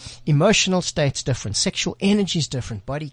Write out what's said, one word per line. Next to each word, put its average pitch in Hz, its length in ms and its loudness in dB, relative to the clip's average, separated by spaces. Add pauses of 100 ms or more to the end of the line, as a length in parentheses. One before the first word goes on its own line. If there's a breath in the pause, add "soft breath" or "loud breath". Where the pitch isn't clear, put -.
(280 loud breath)
Emotional 180 560 4
state's - 400 -2
different. - 340 -4
Sexual - 420 -2
energy's 196 480 2
different. 117 380 -8
Body 143 280 -8